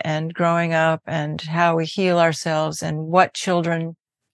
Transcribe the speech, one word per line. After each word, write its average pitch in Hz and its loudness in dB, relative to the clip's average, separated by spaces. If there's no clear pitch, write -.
and 160 -4
growing 170 0
up 160 2
and 151 -4
how 165 2
we 165 0
heal 180 0
ourselves 156 0
and 156 -4
what 175 4
children 165 -2